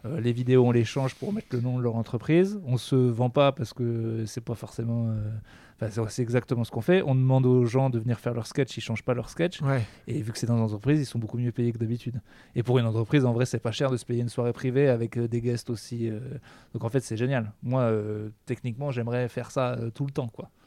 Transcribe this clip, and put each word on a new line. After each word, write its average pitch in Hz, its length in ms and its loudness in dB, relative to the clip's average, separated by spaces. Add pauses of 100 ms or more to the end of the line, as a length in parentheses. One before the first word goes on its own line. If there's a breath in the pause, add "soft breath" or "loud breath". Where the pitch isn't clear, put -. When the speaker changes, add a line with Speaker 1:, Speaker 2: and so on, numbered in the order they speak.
Speaker 1:
Euh, 110 160 -6
les 120 120 2
vidéos, 123 320 6
on 120 60 6
les 120 140 4
change 131 320 -4
pour - 160 -6
mettre 214 180 -6
le 123 100 -2
nom 123 160 -2
de 127 60 -2
leur 117 140 -2
entreprise. 165 680 2
On 127 120 0
se - 180 -2
vend 123 340 4
pas 139 220 4
parce 135 220 -6
que 113 540 -2
c'est 113 180 -10
pas 123 100 -4
forcément, 117 540 -4
euh, 110 60 0 (640 loud breath)
enfin, 110 120 -4
c'est, 104 100 -4 (100)
c'est - 120 -2
exactement 120 420 0
ce - 60 -8
qu'on 117 100 -4
fait. 180 240 4
On 135 100 2
demande 131 300 4
aux 127 220 6
gens 131 240 2
de 120 80 -2
venir 113 200 -2
faire 120 140 -4
leur 117 140 -4
sketch, - 300 -2
ils 117 40 -8
changent 110 220 -4
pas 131 120 -2
leur 117 140 -4
sketch. 175 320 -4
Speaker 2:
Ouais. 135 220 2 (260 loud breath)
Speaker 1:
Et 117 140 -4
vu 110 100 -6
que - 60 -8
c'est - 80 -2
dans 117 100 2
l'entreprise, 113 440 2
ils 143 40 0
sont 120 140 -6
beaucoup 113 200 -4
mieux 120 140 0
payés 120 200 0
que 113 60 -8
d'habitude. 117 420 -4 (340 loud breath)
Et 120 80 0
pour 123 160 4
une 117 80 4
entreprise, 113 400 2
en 120 80 4
vrai, 120 100 2
c'est 120 140 -4
pas 117 140 -2
cher 139 180 0
de 127 80 0
se - 80 -8
payer 120 160 -2
une 120 80 -2
soirée 120 240 -2
privée 131 340 2
avec, 117 300 0
euh, 117 100 0
des 117 140 0
guests 120 260 -2
aussi, 117 400 -4
euh. 107 100 -6 (540 loud breath)
Donc 110 120 -6
en 113 40 -2
fait, 131 120 2
c'est 113 180 -6
génial. 120 340 0 (100)
Moi, 127 200 0
euh, 107 480 0 (160)
techniquement, 123 440 -4
j'aimerais 120 380 -2
faire 117 220 -8
ça, 127 220 0
euh, 117 180 -4
tout 139 160 -4
le 139 60 -8
temps, 127 160 -4
quoi. - 200 -14 (180 loud breath)